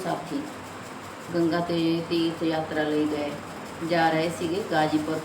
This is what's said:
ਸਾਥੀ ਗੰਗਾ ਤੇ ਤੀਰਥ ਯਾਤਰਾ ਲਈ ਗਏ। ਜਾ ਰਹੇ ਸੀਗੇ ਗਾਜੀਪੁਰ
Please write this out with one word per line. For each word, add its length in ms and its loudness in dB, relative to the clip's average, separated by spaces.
ਸਾਥੀ 380 -2
ਗੰਗਾ 260 4
ਤੇ 500 2
ਤੀਰਥ 320 2
ਯਾਤਰਾ 400 0
ਲਈ 240 2
ਗਏ। 240 -2
ਜਾ 200 6
ਰਹੇ 280 2
ਸੀਗੇ 340 -2
ਗਾਜੀਪੁਰ 520 2